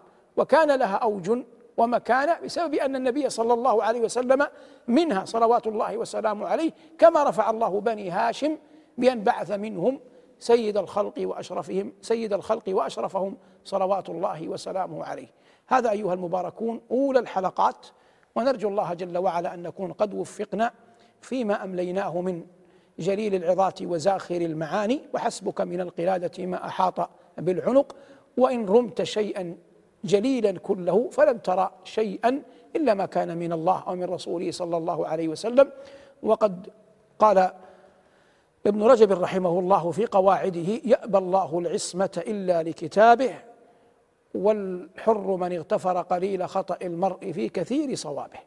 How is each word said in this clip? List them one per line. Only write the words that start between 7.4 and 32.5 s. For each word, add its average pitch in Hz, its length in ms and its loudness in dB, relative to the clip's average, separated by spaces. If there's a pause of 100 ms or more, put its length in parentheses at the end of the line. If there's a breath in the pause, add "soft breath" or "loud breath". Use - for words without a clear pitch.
الله 214 320 0
بني 214 280 -4
هاشم 233 480 -2 (400 loud breath)
بأن 240 260 2
بعث 196 280 -2
منهم 208 480 -4 (400 soft breath)
سيد 220 380 2
الخلق 202 400 -4
وأشرفهم، 185 840 -6
سيد 226 320 -2
الخلق 214 340 -4
وأشرفهم 190 720 -4 (280 soft breath)
صلوات 190 440 -2
الله 165 380 -6
وسلامه 170 580 -6
عليه. 139 220 -12 (400 soft breath)
هذا 240 240 2
أيها 202 220 -2
المباركون 185 680 -6 (100)
أولى 262 280 2
الحلقات 196 680 -2 (520 soft breath)
ونرجو 226 300 0
الله 190 240 -2
جل 175 240 -6
وعلا 175 360 -2
أن 175 100 -12
نكون 170 300 -10
قد 208 200 -2
وفقنا 202 580 -4 (500 soft breath)
فيما 233 420 -2
أمليناه 180 580 -4
من 175 240 -6 (540 soft breath)
جليل 196 360 -2
العظات 180 460 0
وزاخر 175 600 -2
المعاني. 170 600 -2 (120)
وحسبك 196 480 -4
من 180 200 -4
القلادة 180 640 -4
ما 180 200 -6
أحاط 185 440 -4 (280 soft breath)
بالعنق، 185 580 0 (420 loud breath)
وإن 247 280 2
رمت 202 380 2
شيئا 190 520 -4 (480)
جليلا 208 480 2
كله 180 580 0
فلن 285 320 4
ترى 185 300 0 (120)
شيئا 226 580 -2 (340 loud breath)